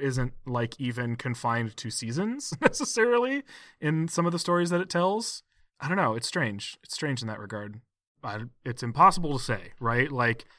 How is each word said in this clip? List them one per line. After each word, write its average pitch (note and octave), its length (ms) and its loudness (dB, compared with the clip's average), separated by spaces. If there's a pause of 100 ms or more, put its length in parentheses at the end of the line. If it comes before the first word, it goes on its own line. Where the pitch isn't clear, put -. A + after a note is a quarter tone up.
isn't, B2+ 320 0 (100)
like, A#2+ 340 -2
even A#2+ 380 -2
confined A#2 640 -2
to A2+ 120 -8
seasons F#3 640 -2
<laughs> - 40 -6
necessarily B3 840 4 (360)
in D#3+ 280 2
some E3+ 180 2
of E3+ 60 2
the E3+ 60 0
stories F3 300 2
that F3 140 2
it F3+ 80 -6
tells. F#3+ 520 0 (380)
I C#3 80 -6
don't F3+ 80 0
know. C3+ 180 2
It's A#2 140 -4
strange. A2 540 -2
It's - 120 -12
strange C#3 280 -2
in A2+ 60 -6
that G#2+ 120 -8
regard. G#2 400 -10 (420)
I, G#2+ 200 -6 (200)
it's B2 200 -6
impossible D3 560 4
to - 40 -4
say, G#2 380 -4
right? B2 320 2
Like, A#2+ 320 2 (140)